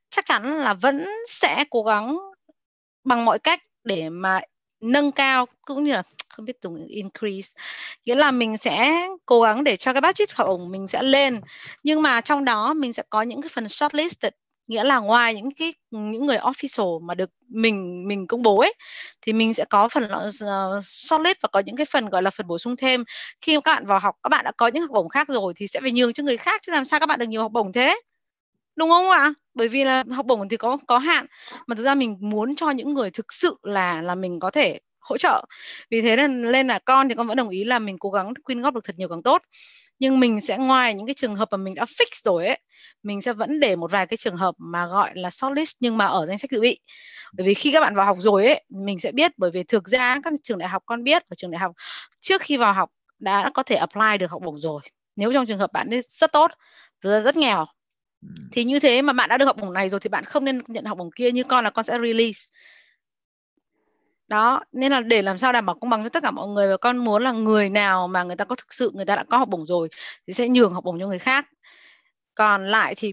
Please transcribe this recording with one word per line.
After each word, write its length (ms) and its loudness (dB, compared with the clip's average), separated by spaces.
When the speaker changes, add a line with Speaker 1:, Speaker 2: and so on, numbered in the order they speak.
Speaker 1:
chắc 160 -4
chắn 320 0
là 160 0
vẫn 320 0
sẽ 420 0
cố 120 0
gắng 360 0
bằng 200 2
mọi 140 4
cách 220 2
để 260 -4
mà 300 -2
nâng 320 2
cao, 340 2
cũng 220 -6
như 80 2
là 100 -2
không 160 -20
biết 180 -10
dùng 240 -12
increase, 600 -10
nghĩa 100 0
là 160 4
mình 260 0
sẽ 500 2
cố 160 8
gắng 220 4
để 120 2
cho 160 -2
cái 80 2
budget 340 2
học 120 2
bổng 240 -2
mình 180 -10
sẽ 140 -4
lên, 380 2
nhưng 200 2
mà 180 4
trong 240 0
đó 300 2
mình 180 -2
sẽ 180 -8
có 120 0
những 200 -6
cái 100 -10
phần 160 -6
shortlisted, 640 -2
nghĩa 180 -2
là 140 4
ngoài 360 4
những 200 -8
cái, 200 -6
những 360 -6
người 120 2
official 680 -4
mà 80 -6
được 160 -4
mình, 600 -2
mình 180 -4
công 160 -4
bố 180 6
ấy, 140 4
thì 100 -2
mình 220 2
sẽ 100 -2
có 240 4
phần, 200 -2
ờ, 440 -4
shortlist 580 0
và 100 0
có 140 2
những 100 -12
cái 100 0
phần 220 -2
gọi 140 0
là 80 2
phần 160 -10
bổ 120 -4
sung 180 -6
thêm. 280 0
Khi 140 2
các 100 4
bạn 120 -4
vào 120 4
học, 240 0
các 60 -2
bạn 160 2
đã 120 -6
có 100 4
những 160 0
học 120 -6
bổng 140 2
khác 200 0
rồi 280 -2
thì 100 -10
sẽ 140 -6
phải 120 -2
nhường 200 2
cho 120 -8
người 120 0
khác, 300 -2
chứ 60 -6
làm 120 2
sao 160 0
các 60 0
bạn 120 0
được 100 -4
nhiều 140 -4
học 100 -4
bổng 200 -2
thế, 280 2
đúng 140 2
không 200 6
ạ? 220 6
Bởi 140 0
vì 160 0
là 260 2
học 160 -6
bổng 220 0
thì 80 -4
có, 300 -2
có 120 6
hạn, 280 0
mà 80 -6
thực 80 -10
ra 120 4
mình 260 0
muốn 360 -2
cho 140 0
những 240 -2
người 160 -2
thực 220 -10
sự 300 -2
là, 400 -2
là 120 -4
mình 260 -6
có 100 -2
thể 300 0
hỗ 180 -6
trợ. 260 2
Vì 120 0
thế 140 4
nên, 360 0
nên 140 2
là 120 0
con 300 4
thì 60 -4
con 120 -4
vẫn 100 -2
đồng 120 -2
ý 160 -4
là 140 0
mình 200 -8
cố 120 -6
gắng 240 -4
quyên 160 -6
góp 140 -2
được 100 -8
thật 140 -10
nhiều 100 -6
càng 140 -10
tốt. 200 2
Nhưng 220 4
mình 200 2
sẽ 180 -4
ngoài 360 2
những 120 -10
cái 80 -4
trường 220 -4
hợp 140 -2
mà 60 -4
mình 180 -6
đã 100 -4
fix 220 0
rồi 220 2
ấy, 120 -2
mình 200 -8
sẽ 100 -4
vẫn 280 -2
để 160 4
một 140 -6
vài 160 0
cái 100 -8
trường 200 -4
hợp 220 0
mà 280 -6
gọi 280 0
là 160 -6
shortlist 500 -4
nhưng 160 0
mà 100 2
ở 200 0
danh 120 -6
sách 120 -10
dự 100 0
bị. 200 2
Bởi 140 -4
vì 80 4
khi 180 -2
các 80 8
bạn 140 2
vào 120 4
học 140 2
rồi 260 4
ấy, 220 4
mình 300 -6
sẽ 140 -6
biết, 240 2
bởi 180 0
vì 100 -4
thực 240 -2
ra 360 2
các 80 -4
trường 160 -6
đại 100 -6
học 180 -6
con 180 -6
biết, 240 4
ở 80 -14
trường 140 -12
đại 80 -8
học 140 -4
trước 220 0
khi 140 -2
vào 160 4
học 180 -2
đã 360 0
có 80 -2
thể 140 0
apply 440 0
được 100 -4
học 140 -12
bổng 160 -10
rồi. 200 -6
Nếu 160 -2
trong 140 2
trường 120 -4
hợp 140 -2
bạn 180 -4
ấy 180 -4
rất 240 2
tốt, 180 6
rất, 200 2
rất 160 2
nghèo, 300 2
Speaker 2:
Ừ. 60 -20
Speaker 1:
thì 120 0
như 140 2
thế 240 4
mà 100 2
bạn 160 2
đã 100 2
được 80 4
học 100 2
bổng 160 -8
này 160 -2
rồi 120 -4
thì 80 -8
bạn 160 -4
không 200 -2
nên 240 -2
nhận 160 -10
học 140 -8
bổng 120 -10
kia. 200 -2
Như 140 -2
con 200 2
là 60 0
con 140 -4
sẽ 180 -2
release. 360 0
Đó, 320 2
nên 200 0
là 80 2
để 220 4
làm 160 -2
sao 140 2
đảm 140 2
bảo 140 -2
công 100 -4
bằng 120 0
cho 60 -8
tất 140 -2
cả 80 0
mọi 180 -6
người, 200 2
và 80 2
con 200 0
muốn 260 2
là 100 0
người 360 2
nào 400 2
mà 140 0
người 140 -6
ta 80 -2
có 100 -6
thực 200 -16
sự, 200 -2
người 100 -8
ta 120 0
đã 140 -2
có 80 4
học 100 0
bổng 180 -6
rồi 220 -2
thì 60 -14
sẽ 160 -2
nhường 240 6
học 120 -8
bổng 160 -6
cho 60 -8
người 120 -6
khác. 280 0
Còn 360 2
lại 240 2
thì 180 -6